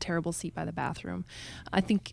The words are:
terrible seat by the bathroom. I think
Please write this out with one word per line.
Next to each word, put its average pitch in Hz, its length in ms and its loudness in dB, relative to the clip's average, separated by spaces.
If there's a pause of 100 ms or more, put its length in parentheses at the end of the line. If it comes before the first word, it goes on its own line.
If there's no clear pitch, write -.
terrible 165 320 2
seat - 240 -4
by 160 80 -2
the 165 80 -2
bathroom. - 520 -2 (480)
I 190 80 8
think 196 320 2